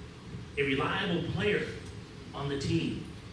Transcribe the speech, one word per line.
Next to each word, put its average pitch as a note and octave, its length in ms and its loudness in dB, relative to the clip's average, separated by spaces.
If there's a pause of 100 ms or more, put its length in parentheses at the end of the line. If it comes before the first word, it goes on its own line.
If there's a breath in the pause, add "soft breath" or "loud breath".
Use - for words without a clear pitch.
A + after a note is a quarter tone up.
(580)
a C#3+ 60 4
reliable D3 600 2 (100)
player G3+ 340 4 (640)
on C#3+ 160 -2
the C#3 80 0
team, - 480 2 (280)